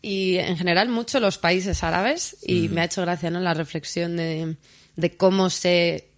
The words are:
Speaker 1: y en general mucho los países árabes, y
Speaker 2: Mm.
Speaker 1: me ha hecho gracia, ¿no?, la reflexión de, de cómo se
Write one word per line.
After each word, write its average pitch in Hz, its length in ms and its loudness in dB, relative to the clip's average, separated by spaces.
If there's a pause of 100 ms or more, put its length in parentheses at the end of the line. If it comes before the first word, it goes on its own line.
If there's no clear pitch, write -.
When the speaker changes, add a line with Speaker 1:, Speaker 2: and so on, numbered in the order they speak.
Speaker 1:
y 190 340 0
en 175 200 0
general 180 320 2
mucho 233 300 -2
los 202 200 2
países 180 440 0
árabes, 196 540 -2 (100)
y - 220 0
Speaker 2:
Mm. 196 60 -2
Speaker 1:
me 170 80 0
ha - 20 2
hecho 180 180 -4
gracia, 170 280 -2
¿no?, 175 100 -4
la 175 140 0
reflexión 165 640 -4
de, 165 400 -4 (380)
de 165 220 -2
cómo 190 340 4
se 170 560 2 (100)